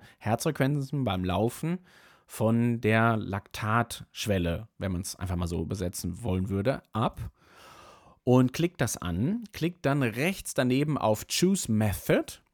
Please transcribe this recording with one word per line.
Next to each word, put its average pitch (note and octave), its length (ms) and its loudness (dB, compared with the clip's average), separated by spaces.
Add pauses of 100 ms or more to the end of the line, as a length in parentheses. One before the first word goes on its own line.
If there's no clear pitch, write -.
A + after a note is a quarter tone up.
(180)
Herzfrequenzen C#3 880 0
beim F#2+ 180 0
Laufen A#2 560 0 (520)
von A#2 480 2
der A2+ 380 4
Laktatschwelle, G2+ 1500 -2 (100)
wenn F#2+ 140 -4
man's F2+ 240 -6
einfach F#2 200 -4
mal F2 120 -2
so E2+ 160 -4
übersetzen F2+ 580 -6
wollen F#2 280 -2
würde, G2+ 340 -2 (100)
ab. - 380 -4 (920)
Und B2+ 300 6
klickt - 280 -2
das A#2 160 -2
an, C3 540 -2
klickt - 360 -6
dann C#3 160 2
rechts B2+ 500 -4
daneben C3+ 460 2
auf G#2+ 260 0
Choose F3+ 460 2
Method. G#2+ 600 2 (200)